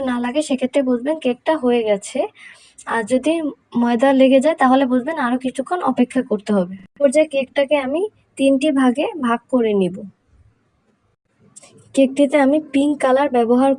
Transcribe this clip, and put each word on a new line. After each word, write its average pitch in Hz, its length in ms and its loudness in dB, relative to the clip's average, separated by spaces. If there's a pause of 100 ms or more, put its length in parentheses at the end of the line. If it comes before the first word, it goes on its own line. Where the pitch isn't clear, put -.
(100)
না 240 140 -4
লাগে 247 240 -4
সেক্ষেত্রে 262 400 -2
বুঝবেন 254 360 -2
কেকটা 247 280 -2 (100)
হয়ে 240 260 0
গেছে, 208 300 -4 (760)
আর 226 80 -2 (100)
যদি 262 200 0 (500)
ময়দা 240 260 2 (120)
লেগে 262 240 6
যায় 320 180 2
তাহলে 269 300 4
বুঝবেন 254 240 -2 (100)
আরও 247 180 -2
কিছুক্ষণ 269 360 -6 (100)
অপেক্ষা 247 400 -2
করতে 208 220 -6
হবে। 190 220 0 (200)
এ - 60 -20
পর্যায়ে 285 340 2
কেকটাকে 269 420 -2 (100)
আমি 302 160 -2 (340)
তিনটি 269 320 2 (120)
ভাগে 254 260 0 (200)
ভাগ 233 140 -2 (140)
করে 226 280 0
নিব। 180 160 -4 (2000)
কেকটিতে 269 420 2 (100)
আমি 285 120 2 (120)
পিঙ্ক 285 300 0
কালার 269 360 2
ব্যবহার 247 420 2